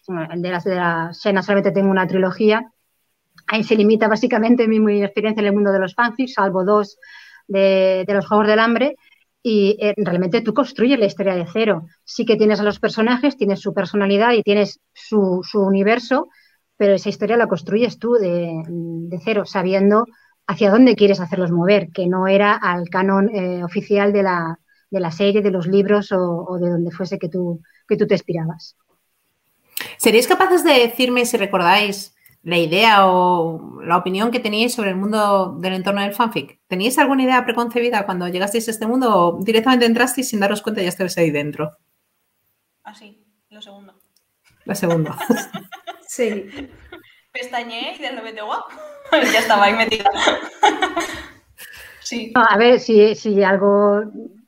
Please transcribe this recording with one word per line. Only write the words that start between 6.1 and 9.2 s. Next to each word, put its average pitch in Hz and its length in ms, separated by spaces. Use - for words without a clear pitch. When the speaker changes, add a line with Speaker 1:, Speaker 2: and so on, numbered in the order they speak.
Speaker 1:
salvo 190 320
dos 208 320
de, 190 560
de 202 80
los 196 120
Juegos 208 200
del 214 140
Hambre, 233 360